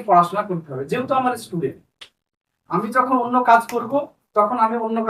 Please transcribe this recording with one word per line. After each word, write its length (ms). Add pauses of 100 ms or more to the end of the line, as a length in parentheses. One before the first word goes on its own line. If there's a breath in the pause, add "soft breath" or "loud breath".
পড়াশোনা 420
করতে 220
হবে। 180
যেহেতু 300
আমার 140 (120)
স্টুডেন্ট, 340 (920)
আমি 160 (100)
যখন 180 (100)
অন্য 120 (120)
কাজ 120 (120)
করব 180 (460)
তখন 280
আমি 200
অন্য 120 (120)